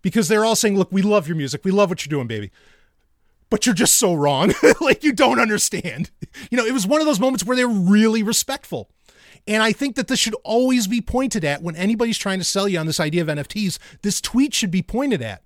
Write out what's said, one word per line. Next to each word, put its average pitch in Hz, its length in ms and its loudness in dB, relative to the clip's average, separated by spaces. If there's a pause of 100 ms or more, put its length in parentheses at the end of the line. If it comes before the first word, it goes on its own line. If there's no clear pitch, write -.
Because 185 280 0
they're 214 160 2
all 226 100 2
saying, 208 220 2
"Look, 185 160 0
we 196 80 2
love 202 260 2
your 170 80 -4
music. 143 300 -6
We 190 60 2
love 196 180 2
what - 160 -6
you're 143 40 -14
doing, 139 160 -2
baby. 107 260 -8 (960)
But - 160 0
you're 226 100 2
just - 220 2
so 185 160 2
wrong." 143 440 2
<laughs> - 220 6
Like, - 240 2
you 294 80 2
don't 254 280 2
understand. 180 680 -2 (400)
You 240 80 0
know, 233 80 0
it 233 60 0
was 214 160 0
one 302 140 2
of 311 40 2
those 277 140 2
moments 254 240 0
where 254 140 -2
they 254 80 2
were 240 80 0
really 214 500 4
respectful. 196 680 -6 (560)
And 214 160 0
I 220 120 2
think 277 240 -4
that 254 100 -4
this 269 100 0
should 214 180 -2 (100)
always 247 420 2
be 233 140 -2
pointed 247 420 -2
at 143 180 -2
when 165 140 -8
anybody's 220 420 -2
trying 190 220 -4
to 165 60 -6
sell 196 240 -2
you 175 100 -2
on 156 60 -4
this 165 160 -2
idea 160 200 0
of 156 60 -2
N 147 120 -4
F 139 100 -10
Ts. 202 280 -4 (240)
This 196 200 -2
tweet 262 320 0
should 196 180 -2
be 180 100 0
pointed 233 400 -2
at. 104 240 -10